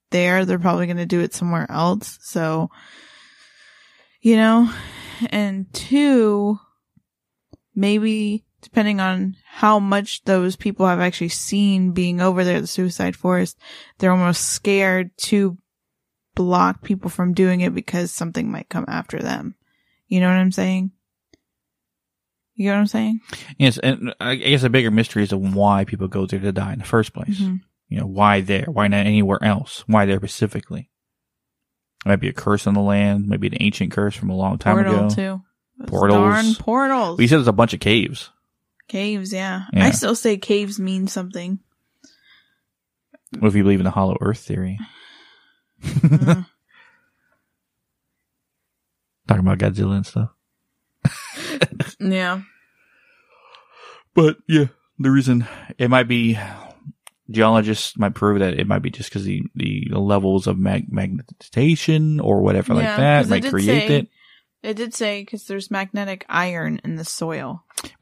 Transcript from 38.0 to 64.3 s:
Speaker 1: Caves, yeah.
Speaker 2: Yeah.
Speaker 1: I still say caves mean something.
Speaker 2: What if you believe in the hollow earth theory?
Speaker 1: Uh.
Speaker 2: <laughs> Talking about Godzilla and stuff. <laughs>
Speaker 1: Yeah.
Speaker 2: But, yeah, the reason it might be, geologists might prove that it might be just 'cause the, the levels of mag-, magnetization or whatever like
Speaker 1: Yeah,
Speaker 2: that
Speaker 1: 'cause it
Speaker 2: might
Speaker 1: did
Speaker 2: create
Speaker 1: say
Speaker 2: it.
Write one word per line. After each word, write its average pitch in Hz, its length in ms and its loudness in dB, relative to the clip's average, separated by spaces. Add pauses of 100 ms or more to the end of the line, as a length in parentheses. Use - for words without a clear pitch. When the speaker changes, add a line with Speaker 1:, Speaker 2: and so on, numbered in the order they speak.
Speaker 1:
Caves, 202 460 -6
yeah. 190 300 -6 (100)
Speaker 2:
Yeah. 190 120 4
Speaker 1:
I 269 60 6
still 233 240 -2
say 220 220 0
caves 208 420 -2
mean 190 280 -4
something. 185 520 -8 (1800)
Speaker 2:
What 107 80 2
if 101 80 2
you 101 80 4
believe 98 160 4
in 92 60 0
the 92 60 0
hollow 95 300 0
earth 98 180 -2
theory? 98 380 -6 (1080)
Speaker 1:
Uh. 156 600 4
Speaker 2:
<laughs> - 0 - (2750)
Talking 92 200 2
about 95 120 2
Godzilla 101 360 0
and 98 100 -2
stuff. 110 240 -4 (760)
<laughs> - 920 -6
Speaker 1:
Yeah. 190 420 -2 (1700)
Speaker 2:
But, 156 220 4 (100)
yeah, 156 180 4 (320)
the 135 140 0
reason 123 360 2 (300)
it 123 120 0
might 127 180 4
be, 117 300 0 (920)
geologists 110 680 2
might 101 180 0
prove 101 240 2
that 95 200 0
it 95 80 -2
might 101 140 0
be 92 80 -4
just - 220 -12
'cause 98 120 -6
the, 98 200 -4 (100)
the - 380 -6
levels 98 560 0
of 95 100 0
mag-, 95 340 -2
magnetization 151 1300 0
or 101 200 2
whatever 98 320 2
like - 120 2
Speaker 1:
Yeah, - 120 -2
Speaker 2:
that - 240 4
Speaker 1:
'cause - 60 0
it - 20 -2
Speaker 2:
might - 140 2
Speaker 1:
did - 80 -2
Speaker 2:
create 104 360 2
Speaker 1:
say 143 100 4
Speaker 2:
it. - 100 0 (560)